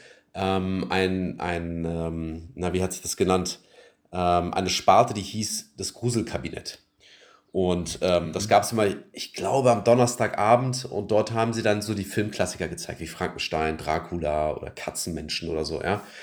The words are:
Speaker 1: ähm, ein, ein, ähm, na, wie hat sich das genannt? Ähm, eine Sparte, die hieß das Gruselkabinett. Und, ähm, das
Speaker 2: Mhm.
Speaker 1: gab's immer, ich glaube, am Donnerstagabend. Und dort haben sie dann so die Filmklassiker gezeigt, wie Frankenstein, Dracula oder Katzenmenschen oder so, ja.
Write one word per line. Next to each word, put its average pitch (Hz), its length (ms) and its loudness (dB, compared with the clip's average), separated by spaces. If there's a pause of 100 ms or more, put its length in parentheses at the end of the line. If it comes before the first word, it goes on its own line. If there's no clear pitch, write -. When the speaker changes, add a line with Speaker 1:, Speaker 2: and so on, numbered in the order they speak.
(360)
Speaker 1:
ähm, 95 540 0
ein, 92 500 0
ein, 85 460 -4
ähm, 82 680 -4
na, 87 200 -2
wie 92 100 2
hat 95 100 -2
sich - 80 -10
das - 160 -8
genannt? 92 440 0 (500)
Ähm, 87 420 2
eine 92 160 -2
Sparte, 98 440 6
die 104 80 -4
hieß - 560 -8
das - 160 -8
Gruselkabinett. - 880 -4 (680)
Und, 90 500 0
ähm, 85 320 2
das 92 120 -4
Speaker 2:
Mhm. 107 40 -4
Speaker 1:
gab's 104 240 6
immer, 110 120 4 (280)
ich - 200 -12
glaube, 123 380 2
am 101 140 0
Donnerstagabend. 120 1000 4
Und 101 260 -6
dort 110 200 4
haben 113 220 0
sie 113 100 -2
dann 104 180 2
so 107 120 -2
die 101 100 -2
Filmklassiker 98 640 -2
gezeigt, - 320 -8
wie 82 80 -8
Frankenstein, 80 680 -2
Dracula 76 760 -2
oder - 160 -8
Katzenmenschen - 800 -6
oder 78 140 -2
so, 76 180 -4
ja. 98 200 -2 (220)